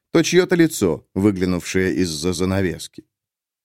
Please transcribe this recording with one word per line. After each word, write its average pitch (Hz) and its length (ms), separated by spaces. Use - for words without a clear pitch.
то - 120
чьё-то 180 320
лицо, 160 580
выглянувшее 92 800
из-за 82 380
занавески. 92 720